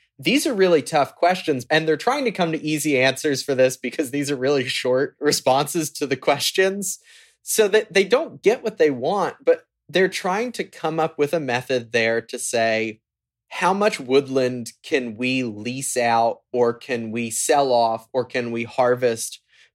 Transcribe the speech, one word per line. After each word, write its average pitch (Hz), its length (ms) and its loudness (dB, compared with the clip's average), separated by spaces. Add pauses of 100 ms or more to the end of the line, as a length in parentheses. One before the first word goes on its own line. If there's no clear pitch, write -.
(180)
These 254 280 0
are 277 80 0
really 180 260 4
tough 139 340 0
questions, 165 540 0
and 160 180 2
they're 156 100 2
trying 262 280 0
to 233 60 0
come 170 220 -2
to 156 120 -4
easy 151 340 0
answers 131 440 0
for 139 120 -2
this 127 220 4
because - 340 -6
these 143 200 -4
are 143 60 -2
really 131 300 0
short 127 540 -2
responses 147 680 0
to - 160 -6
the 131 100 -2
questions, 190 840 0 (440)
so - 260 2
that 208 240 0
they 196 120 4
don't 247 380 -2
get 233 200 2
what - 160 -6
they 156 120 6
want, 147 540 -2
but 165 220 2 (220)
they're 185 200 2
trying 196 440 -4
to - 120 -8
come 160 340 -6
up 156 200 -2
with 147 160 0
a 170 60 2
method 123 520 -4
there 113 280 2
to 117 180 -12
say, 113 600 -2 (480)
"How 180 260 0
much 208 260 0
woodland 127 720 0 (100)
can 123 340 -2
we 127 260 -2
lease 120 540 -6
out, 117 460 2 (100)
or 120 220 2
can 117 360 -6
we 113 200 -6
sell 139 420 0
off, 117 400 0
or 123 120 -2
can 120 280 -4
we 117 120 -4
harvest 123 760 0 (340)